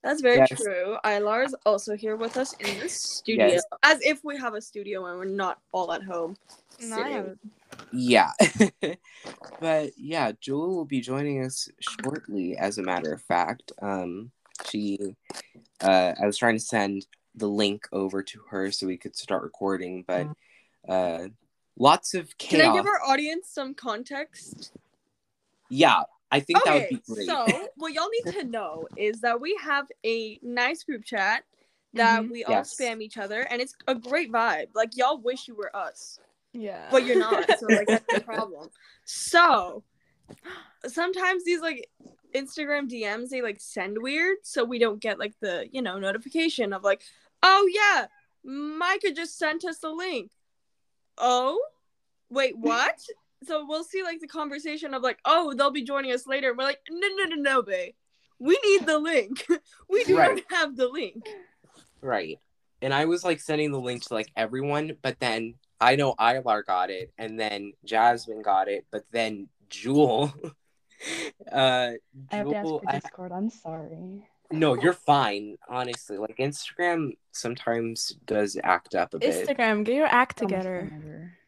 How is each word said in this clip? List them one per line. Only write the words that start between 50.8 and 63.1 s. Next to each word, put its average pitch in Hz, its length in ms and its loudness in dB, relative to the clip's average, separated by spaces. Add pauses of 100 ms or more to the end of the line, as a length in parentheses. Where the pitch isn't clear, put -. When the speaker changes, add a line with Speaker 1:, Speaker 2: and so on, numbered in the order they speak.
Speaker 1:
"Oh? 254 440 2 (680)
Wait, 262 260 0
what?" 254 440 0 (440)
So 302 220 -4
we'll 311 180 -4
see, 381 180 -6
like, 339 180 -6
the 320 60 -14
conversation 302 680 -8
of, 240 80 -4
like, 247 220 0
"Oh, 311 300 4
they'll 277 160 4
be 277 140 -4
joining 269 280 -2
us 254 140 -4
later." 269 280 0
We're 254 100 -4
like, 277 160 -2 (100)
"No, 359 260 -2
no, 392 80 0
no, 330 120 -4
no, 269 260 2
babe. 185 320 -4 (440)
We 311 260 4
need 392 220 6
the 311 120 2
link. 269 500 0
<laughs> - 420 -4
We 440 140 4
do 381 140 6
Speaker 2:
Right. 453 320 6
Speaker 1:
not 359 80 0
have 285 180 0
the 254 120 2
link." 254 380 -8 (720)
Speaker 2:
Right. 95 380 -4 (440)
And 135 100 0
I 143 140 2
was, 175 180 0